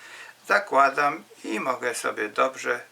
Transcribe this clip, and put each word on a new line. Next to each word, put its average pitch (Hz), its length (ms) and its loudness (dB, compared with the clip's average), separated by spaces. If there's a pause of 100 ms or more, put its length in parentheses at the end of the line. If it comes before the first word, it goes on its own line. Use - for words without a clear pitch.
(480)
zakładam 143 760 2 (200)
i - 160 -4
mogę 123 360 -2
sobie 110 340 -4
dobrze 127 500 0 (120)